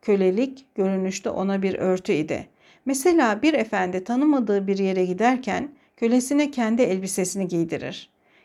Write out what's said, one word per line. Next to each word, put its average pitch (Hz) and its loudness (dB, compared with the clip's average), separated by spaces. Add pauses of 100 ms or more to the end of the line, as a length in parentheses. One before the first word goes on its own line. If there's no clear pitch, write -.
Kölelik 196 0 (100)
görünüşte 190 -2
ona 196 -2
bir 190 -2
örtü 185 0
idi. 151 -4 (380)
Mesela 269 2
bir 311 2
efendi 185 -2
tanımadığı 240 2
bir 196 0
yere 190 2
giderken 226 0 (280)
kölesine 254 2
kendi 233 0
elbisesini 190 -2
giydirir. 170 -4 (360)